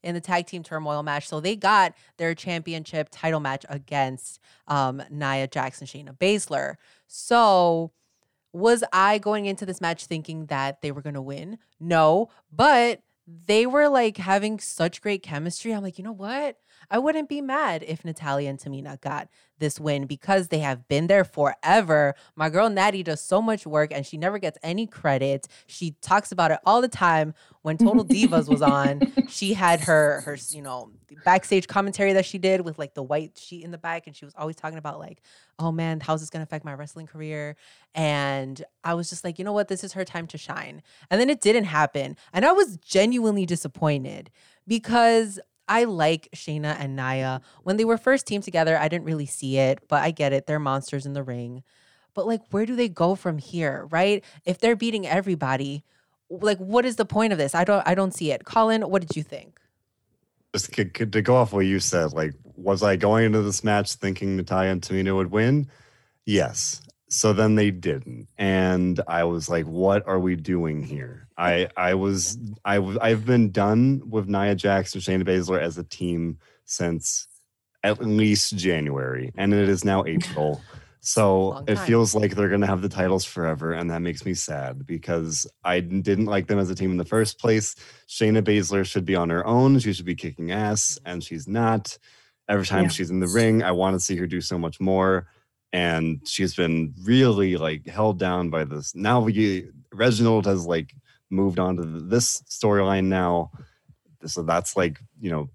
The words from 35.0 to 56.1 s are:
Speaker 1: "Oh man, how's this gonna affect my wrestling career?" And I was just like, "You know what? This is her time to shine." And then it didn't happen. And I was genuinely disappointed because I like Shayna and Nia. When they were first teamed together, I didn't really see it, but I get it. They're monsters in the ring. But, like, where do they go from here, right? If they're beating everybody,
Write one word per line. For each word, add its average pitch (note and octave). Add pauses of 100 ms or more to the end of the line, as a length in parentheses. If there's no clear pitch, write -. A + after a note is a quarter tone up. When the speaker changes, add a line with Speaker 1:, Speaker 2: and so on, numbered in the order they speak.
Speaker 1:
"Oh E3
man, D#3+
how's D#3
this D#3
gonna D#3+
affect D3+
my D3
wrestling D3+
career?" D3+ (400)
And C#3 (200)
I E3+
was E3+
just -
like, F3
"You F#3
know G#3
what? G#3
This F#3+
is F#3+
her F#3
time E3+
to D#3
shine." D3 (260)
And G3+
then C4
it C#4
didn't G#3+
happen. D3+ (160)
And G3
I E4
was F#4
genuinely G#3+
disappointed D3+ (380)
because A3+ (280)
I A#3
like D#3+
Shayna D3+
and C#3
Nia. C3 (220)
When F#3+
they A3+
were A3+
first C4+
teamed G3+
together, D#3+
I D3+
didn't E3
really D#3
see C3+
it, C3+
but C#3+
I D#3+
get C#3+
it. C#3
They're D3+
monsters C#3
in C#3
the C#3
ring. B2 (500)
But, G#3
like, A3+ (100)
where G#3
do B3
they A#3+
go F3
from E3
here, C#3+
right? G3 (200)
If F3+
they're A#3
beating A3
everybody, D3 (460)